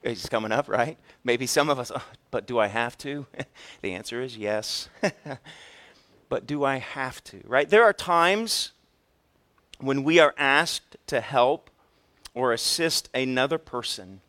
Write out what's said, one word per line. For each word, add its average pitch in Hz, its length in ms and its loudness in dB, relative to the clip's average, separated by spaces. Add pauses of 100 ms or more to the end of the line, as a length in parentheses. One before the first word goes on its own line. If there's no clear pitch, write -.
It's 117 260 -6
coming 110 240 -2
up, 135 160 0
right? 139 300 -2 (240)
Maybe 120 240 0
some 151 240 2
of 135 80 2
us, 120 120 -8
"Oh, - 140 -8 (260)
but 104 160 -6
do 123 120 -2
I 104 80 4
have 117 320 -4
to?" 143 340 -10
<laughs> - 480 -16
The 95 140 -6
answer 117 260 -8
is 127 160 -10
yes. 107 540 -4 (100)
<laughs> - 380 -6 (920)
But - 160 -4
do 147 180 -4
I 135 140 0
have 131 460 -8
to? - 200 -20
Right? 135 240 2
There 214 160 8
are 208 80 6
times 185 800 2 (1040)
when 135 240 0
we 160 160 4
are 147 180 6
asked 143 600 0 (100)
to 131 140 -2
help 131 500 2 (600)
or 123 200 0
assist - 600 -2
another 131 440 0
person 95 720 -10